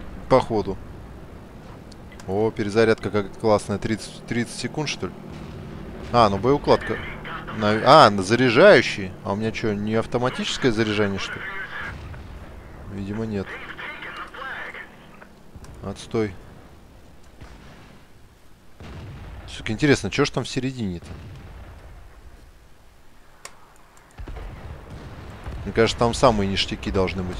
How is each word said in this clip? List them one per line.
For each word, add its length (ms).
Походу. 500
О, 240
перезарядка 580
какая 300
классная. 380
Тридцать, 500
тридцать 320
секунд, 300
что 180
ли? 60
А, 160
ну 100
боеукладка. 600
На-, 480
а, 40
на 120
заряжающий. 920
А 80
у 60
меня 160
чё, 180
не 240
автоматическое 800
заряжание, 460
что 160
ли? 100
Видимо, 340
нет. 220
Отстой. 520
Сука, 240
интересно, 380
чё 160
ж 60
там 120
в 60
середине-то? 560
Мне 100
кажется, 240
там 160
самые 360
ништяки 420
должны 320
быть. 160